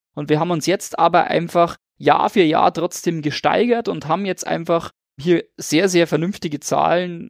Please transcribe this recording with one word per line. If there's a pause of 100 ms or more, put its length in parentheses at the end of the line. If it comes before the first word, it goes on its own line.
(140)
Und
wir
haben
uns
jetzt
aber
einfach (220)
Jahr
für
Jahr
trotzdem
gesteigert
und
haben
jetzt
einfach (300)
hier (120)
sehr,
sehr
vernünftige
Zahlen,